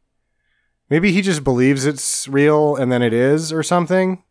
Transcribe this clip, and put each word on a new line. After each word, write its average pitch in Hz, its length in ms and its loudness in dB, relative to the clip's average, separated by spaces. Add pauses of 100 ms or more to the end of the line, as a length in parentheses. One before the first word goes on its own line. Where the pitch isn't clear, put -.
(880)
maybe 170 220 2
he 190 100 2
just 175 220 -2
believes 135 420 2
it's - 420 -6
real 147 480 2
and 127 160 -2
then 123 120 0
it 113 100 0
is 151 400 0
or 160 80 -2
something. 180 680 -2